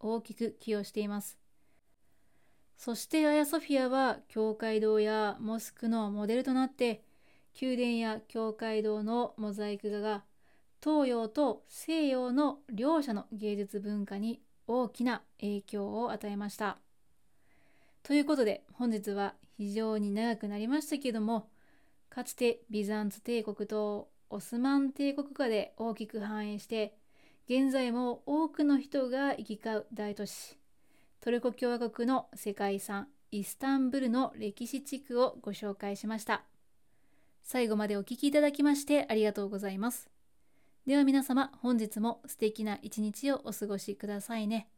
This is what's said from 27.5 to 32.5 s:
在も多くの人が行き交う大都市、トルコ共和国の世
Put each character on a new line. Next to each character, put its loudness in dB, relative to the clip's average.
在 2
も -2
多 2
く 0
の 6
人 0
が 0
行 -2
き -8
交 -4
う -6
大 -4
都 -6
市、 -12
ト -2
ル 0
コ 0
共 -2
和 -2
国 -2
の 2
世 -6